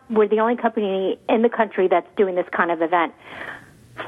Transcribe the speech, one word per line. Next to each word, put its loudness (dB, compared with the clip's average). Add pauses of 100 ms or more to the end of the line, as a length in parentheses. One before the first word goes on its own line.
we're 2
the 2
only 0
company -2 (120)
in 2
the 4
country 0
that's 2 (100)
doing 2
this -2
kind 0
of -2
event. 0 (960)